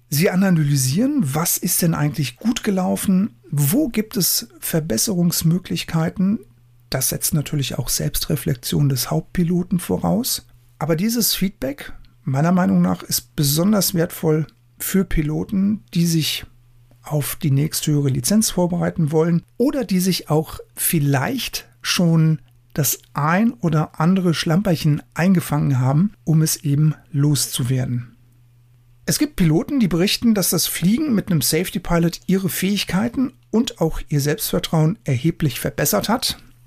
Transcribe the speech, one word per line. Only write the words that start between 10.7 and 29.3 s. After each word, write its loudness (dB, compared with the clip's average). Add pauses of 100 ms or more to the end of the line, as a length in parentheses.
Aber 0
dieses 0
Feedback, -4 (300)
meiner 2
Meinung 4
nach, 0
ist -8
besonders 2
wertvoll 0 (300)
für 0
Piloten, 0 (100)
die 2
sich -2 (560)
auf -4
die 0
nächsthöhere 0
Lizenz 2
vorbereiten 0
wollen 2 (140)
oder 0
die 0
sich -2
auch 0 (160)
vielleicht -2 (140)
schon 2 (340)
das -2 (140)
ein 2
oder -2
andere 2
Schlamperchen 0 (120)
eingefangen 2
haben, 2 (100)
um 4
es 0
eben 2 (160)
loszuwerden. -2 (880)
Es -2
gibt -2